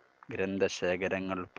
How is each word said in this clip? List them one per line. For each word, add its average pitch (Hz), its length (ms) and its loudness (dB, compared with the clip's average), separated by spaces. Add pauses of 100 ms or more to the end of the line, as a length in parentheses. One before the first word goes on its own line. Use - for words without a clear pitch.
(300)
ഗ്രന്ഥശേഖരങ്ങൾ 95 1160 0 (140)